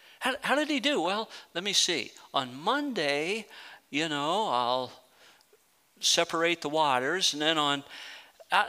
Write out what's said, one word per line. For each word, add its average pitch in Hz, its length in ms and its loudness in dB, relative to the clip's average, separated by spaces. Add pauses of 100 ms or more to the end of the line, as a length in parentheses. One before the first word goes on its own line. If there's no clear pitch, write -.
(200)
How, 254 200 0
how 226 140 2
did 294 140 2
he 294 120 0
do? 254 220 0
Well, 196 260 -2 (260)
let 170 80 -4
me 196 120 -2
see. 147 360 0 (220)
On 127 260 -2
Monday, 202 880 -2 (440)
you 151 180 0
know, 156 400 0
I'll 123 440 0 (1080)
separate 170 640 2
the 151 60 -2
waters, 151 640 2
and 147 80 -4
then 156 180 2
on, 143 240 2 (720)
I, 202 160 4